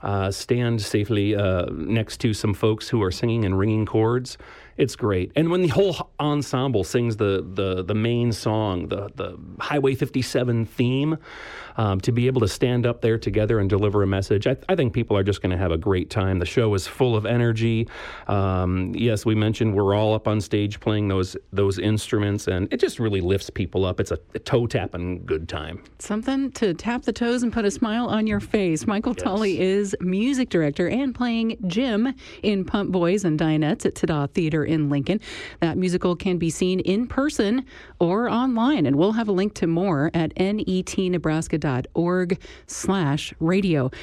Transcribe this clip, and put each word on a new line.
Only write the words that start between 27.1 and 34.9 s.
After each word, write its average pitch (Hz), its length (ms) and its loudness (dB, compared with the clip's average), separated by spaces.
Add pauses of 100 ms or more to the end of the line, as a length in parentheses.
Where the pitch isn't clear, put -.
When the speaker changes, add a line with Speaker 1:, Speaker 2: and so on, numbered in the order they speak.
Speaker 2:
toes 240 300 0
and 233 100 0
put 233 120 -2
a 202 80 2
smile 226 340 -2
on 214 220 0
your 208 120 0
face. 180 460 0
Michael 220 300 0
Speaker 1:
Yes. - 80 -6
Speaker 2:
Tolley 202 360 0
is 196 400 0
music 233 500 0
director 165 380 2
and 262 280 -2
playing 226 500 0
Jim 233 480 0 (300)
in 196 200 2
Pump 202 280 -2
Boys 185 320 2
and 156 160 2
Dinettes 156 440 2
at 180 100 0
Tada 151 380 0
Theater 156 360 0
in 151 220 2